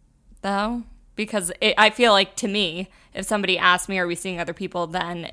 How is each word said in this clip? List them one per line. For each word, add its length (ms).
though, 400
because 440
it, 180
I 120
feel 220
like 240
to 120
me, 400
if 120
somebody 320
asked 300
me, 100
"Are 80
we 80
seeing 260
other 140
people?" 320
then 460